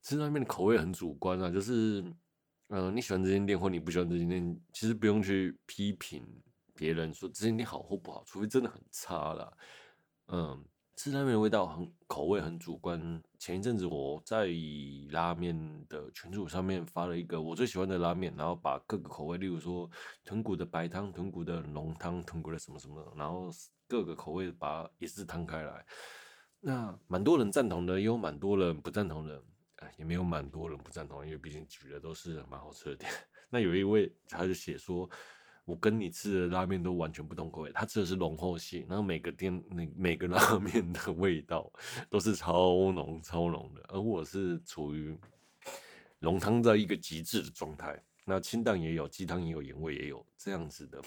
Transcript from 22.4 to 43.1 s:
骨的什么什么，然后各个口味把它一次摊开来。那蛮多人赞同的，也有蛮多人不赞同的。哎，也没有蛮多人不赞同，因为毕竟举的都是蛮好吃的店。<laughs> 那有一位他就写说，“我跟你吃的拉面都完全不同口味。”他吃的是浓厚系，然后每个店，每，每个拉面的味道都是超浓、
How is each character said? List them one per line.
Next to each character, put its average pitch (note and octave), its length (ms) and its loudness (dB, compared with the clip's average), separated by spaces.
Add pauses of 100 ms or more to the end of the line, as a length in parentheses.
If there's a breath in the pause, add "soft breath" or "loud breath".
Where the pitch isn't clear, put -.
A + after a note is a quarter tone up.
骨 D2+ 80 -8
的 E2 80 -6
什 - 140 -14
么 D2 60 -14
什 C#2 100 -16
么， D2 280 -14
然 D2+ 140 -4
后 F2+ 200 -6 (360)
各 A#2+ 160 0
个 E2 120 -4
口 D#2 180 -8
味 F#2 180 -2
把 D#2+ 320 -4
它 E2 160 -12
一 E2+ 80 -8
次 G2 180 -10
摊 E2 200 -6
开 D#2+ 180 -6
来。 - 220 -10 (760 loud breath)
那 A#2+ 460 -4
蛮 F2+ 160 0
多 D#3+ 140 8
人 G#2+ 160 4
赞 B2+ 160 4
同 F2 160 0
的， F#2 160 2
也 G#2 60 4
有 A#2 100 4
蛮 E2 220 -2
多 G2 180 4
人 E2+ 240 4
不 E2 100 -8
赞 G2+ 160 0
同 D#2 200 -6
的。 D2 160 -12 (340)
哎， - 220 -18
也 E2 60 -10
没 E2 100 -2
有 F#2 100 0
蛮 D#2 240 0
多 D#2+ 220 -8
人 D2 80 -10
不 - 120 -18
赞 D#2+ 160 -10
同， C#2+ 200 -12
因 D#2 60 -10
为 D2+ 40 -10
毕 D2 140 -14
竟 D#2 180 -12
举 - 220 -20
的 C#2+ 100 -10
都 D#2+ 140 -10
是 D#2+ 340 -10
蛮 C2 100 -12
好 C#2+ 140 -16
吃 - 140 -14
的 C#2 100 -6
店。 - 160 -10 (160)
<laughs> - 220 -20
那 A#2+ 100 2
有 F2+ 140 4
一 G2 80 6
位 G2+ 280 6 (180)
他 F2 180 -2
就 F#2 80 2
写 D2+ 240 -8
说 F2+ 280 -4 (600 loud breath)
，“我 E2+ 100 -4
跟 G#2+ 240 4
你 F#2 80 0
吃 F#2+ 320 0
的 F2+ 60 4
拉 F#2 180 2
面 F#2 180 0
都 F2+ 100 0
完 E2 200 0
全 D#2 140 -10
不 D2+ 80 -10
同 D#2+ 160 -6
口 D#2 120 -8
味。” D2 120 -8
他 A2 100 -2
吃 G#2+ 160 0
的 F#2 60 4
是 F#2 100 0
浓 E2 220 2
厚 F2+ 180 0
系， E2+ 320 -8
然 F#2 80 -2
后 G#2 60 2
每 F2+ 160 0
个 E2 120 -4
店， F2+ 220 -2 (160)
每， E2+ 260 -6
每 F2 220 2
个 F#2 120 -2
拉 F#2+ 300 6
面 F#2+ 340 2
的 F2 200 -4
味 E2+ 300 2
道 - 280 -4 (380 loud breath)
都 G#2 100 4
是 G2 160 4
超 F2+ 580 6
浓、 D#2+ 280 -4